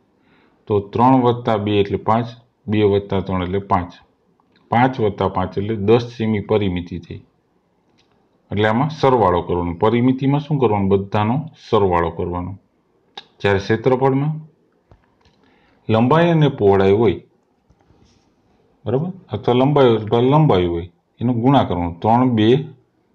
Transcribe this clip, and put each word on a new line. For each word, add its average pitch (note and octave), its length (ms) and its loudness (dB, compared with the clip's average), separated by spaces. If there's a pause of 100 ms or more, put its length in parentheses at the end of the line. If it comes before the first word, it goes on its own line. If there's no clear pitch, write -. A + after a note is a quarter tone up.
(680)
તો G#2 120 0
ત્રણ B2+ 420 2
વત્તા A#2+ 360 0
બે G#2 220 -2
એટલે G2 180 -2
પાંચ, A#2 300 -2 (400)
બે G#2+ 160 0
વત્તા G2+ 360 0
ત્રણ F#2 240 -4
એટલે F2+ 160 -4
પાંચ. F#2 320 -4 (800)
પાંચ B2+ 300 0
વત્તા G2 280 -2
પાંચ F#2 300 -4
એટલે G#2 180 -6
દસ G#2+ 260 2 (160)
સેમી A2 220 -2
પરિમિતિ F#2 600 -4
થઈ. - 260 -18 (1300)
એટલે G#2 160 0
આમાં B2 220 0
સરવાળો A2 520 2
કરવાનો. F2 320 -4
પરિમિતિમાં B2+ 680 0
શું D3 200 -4
કરવાનું? G#2 300 0
બધાનો G#2 600 -2 (200)
સરવાળો F2+ 400 2
કરવાનો. F2+ 480 -8 (840)
જ્યારે G2+ 180 0
ક્ષેત્રફળમાં C3+ 880 -2 (1400)
લંબાઈ C3 400 2
અને D#3 200 4
પહોળાઈ G2 420 4
હોય, G#2 300 2 (1600)
બરાબર? C#3 260 -2 (180)
અથવા B2 240 -2
લંબાઈ C3+ 340 4
હોય A2+ 100 4
અથવા G#2+ 220 -2
લંબાઈ B2+ 460 2
હોય, E2+ 240 -6 (320)
એનો B2 120 -2
ગુણાકાર A#2 340 2
કરવાનો. F2 260 -4
ત્રણ, A#2 360 0
બે, A#2+ 340 2 (520)